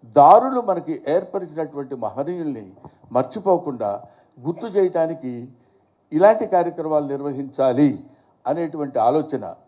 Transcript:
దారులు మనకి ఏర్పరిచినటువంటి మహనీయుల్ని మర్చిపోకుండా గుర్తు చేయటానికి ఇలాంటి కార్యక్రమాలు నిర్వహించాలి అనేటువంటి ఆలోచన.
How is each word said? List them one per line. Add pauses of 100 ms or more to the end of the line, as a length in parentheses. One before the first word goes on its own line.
దారులు
మనకి
ఏర్పరిచినటువంటి
మహనీయుల్ని (380)
మర్చిపోకుండా (420)
గుర్తు
చేయటానికి (600)
ఇలాంటి
కార్యక్రమాలు
నిర్వహించాలి (420)
అనేటువంటి
ఆలోచన. (120)